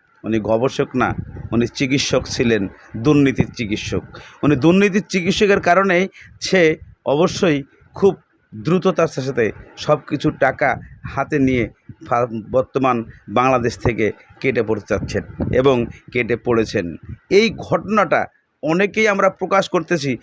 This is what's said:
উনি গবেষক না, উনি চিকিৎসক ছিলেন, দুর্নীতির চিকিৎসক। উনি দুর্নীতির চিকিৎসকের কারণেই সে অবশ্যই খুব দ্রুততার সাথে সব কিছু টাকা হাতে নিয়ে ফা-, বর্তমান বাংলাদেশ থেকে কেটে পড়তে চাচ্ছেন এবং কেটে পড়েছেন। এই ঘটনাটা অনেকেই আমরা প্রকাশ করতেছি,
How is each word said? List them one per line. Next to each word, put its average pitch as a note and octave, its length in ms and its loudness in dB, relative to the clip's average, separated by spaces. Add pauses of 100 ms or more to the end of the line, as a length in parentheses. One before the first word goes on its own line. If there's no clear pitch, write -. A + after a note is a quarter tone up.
(240)
উনি A2 160 0
গবেষক A#2 560 0
না, A2 180 0 (380)
উনি A#2 140 2
চিকিৎসক C3+ 600 -2
ছিলেন, A2 420 -2 (280)
দুর্নীতির C3 500 2 (100)
চিকিৎসক। G2+ 460 -4 (400)
উনি C#3+ 140 4
দুর্নীতির F#3 520 4
চিকিৎসকের F#3+ 520 2
কারণেই F#3 480 2 (320)
সে E3 360 2 (280)
অবশ্যই D#3 580 2 (320)
খুব F#3+ 200 2 (400)
দ্রুততার E3 540 0
সাথে B2+ 440 -2 (240)
সব D3+ 220 0 (100)
কিছু C#3+ 220 -2
টাকা C3 460 0 (320)
হাতে C#3 300 -4
নিয়ে C3 300 2 (380)
ফা-, A#2+ 440 -2
বর্তমান B2+ 540 0 (240)
বাংলাদেশ A#2+ 500 0
থেকে A2 340 0 (280)
কেটে A#2+ 220 0
পড়তে G#2 260 -4
চাচ্ছেন G2 340 -2 (300)
এবং B2 340 4 (260)
কেটে A#2 240 -2
পড়েছেন। G#2+ 600 -2 (340)
এই G#3 200 4
ঘটনাটা E3+ 760 0 (360)
অনেকেই F#3+ 460 0
আমরা G3 220 2
প্রকাশ F#3+ 380 -2
করতেছি, D#3+ 540 -2